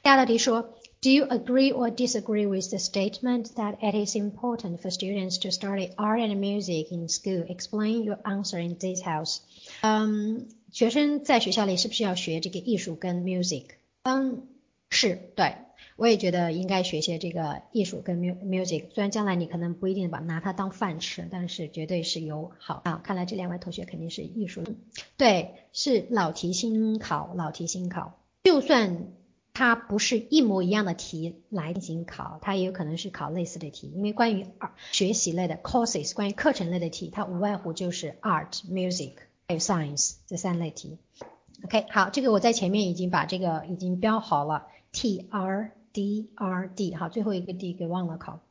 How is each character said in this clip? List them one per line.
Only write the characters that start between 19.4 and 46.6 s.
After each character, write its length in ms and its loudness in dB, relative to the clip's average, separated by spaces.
可 140 -6
能 160 -2
不 120 -4
一 60 2
定 180 0
把， 100 -6
拿 200 -4
它 140 -4
当 160 -4
饭 280 -4
吃， 320 -8
但 200 -6
是 180 -6
绝 160 -6
对 180 -2
是 200 -4
有 360 -6
好 240 -8
啊。 220 -2
看 100 -4
来 120 -2
这 100 -6
两 140 -4
位 80 -4
同 120 -8
学 140 -8
肯 160 -12
定 80 -8
是 140 -8
艺 240 -4
术， 180 -8
嗯， 120 -8
对， 380 4
是 340 2
老 240 2
题 220 -2
新 440 2
考， 380 -4
老 140 -2
题 160 -8
新 240 -4
考。 280 -8
就 200 8
算 460 4
它 240 4
不 220 -4
是 200 2
一 220 4
模 220 4
一 80 2
样 160 4
的 80 0
题 420 -8
来 240 -4
进 80 -6
行 240 -6
考， 340 -10
它 140 -2
也 100 2
有 80 -2
可 120 -6
能 120 -4
是 140 -8
考 180 -8
类 160 -2
似 140 -8
的 100 -8
题， 260 -14
因 80 -4
为 120 0
关 240 4
于 60 -6
art-， 120 -8
学 200 2
习 200 0
类 160 0
的 80 -4
courses， 580 0
关 160 -2
于 20 -6
课 220 2
程 160 -2
类 80 0
的 100 -2
题， 240 -8
它 140 -4
无 120 -6
外 200 0
乎 160 -6
就 160 -2
是 320 -6
art、 480 -2
music 460 -2
还 60 0
有 60 -2
science 540 0
这 120 -8
三 200 -2
类 120 -2
题。 260 -14
OK， 280 0
好， 180 4
这 140 0
个 100 6
我 80 6
在 140 6
前 160 2
面 180 4
已 60 0
经 160 -2
把 160 4
这 120 -4
个 300 0
已 80 -4
经 240 -2
标 180 2
好 280 2
了 220 -2
，T 360 -2
R 440 -2
D 440 -2
R 380 -2